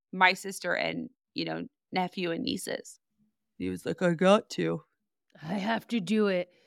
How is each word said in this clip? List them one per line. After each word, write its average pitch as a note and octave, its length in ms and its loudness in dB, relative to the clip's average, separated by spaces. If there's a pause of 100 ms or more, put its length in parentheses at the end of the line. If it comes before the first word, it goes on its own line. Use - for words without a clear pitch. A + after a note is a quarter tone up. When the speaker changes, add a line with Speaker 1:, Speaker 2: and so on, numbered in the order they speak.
(120)
Speaker 1:
my F#3 220 6
sister F#3 400 -4
and, E2 340 -2 (240)
you E3 120 -4
know, D#3+ 220 -6 (260)
nephew F3+ 400 -2
and E3+ 100 -4
nieces." - 560 -6 (580)
He - 140 -6
was F3+ 160 -8
like, E3 160 -4
"I F3 120 4
got F#3+ 360 4
to." E3 320 -2 (600)
Speaker 2:
"I D#3+ 120 -6
have G#3+ 340 -2
to A#3 120 0
do G#3 260 2
it. F3+ 240 0 (160)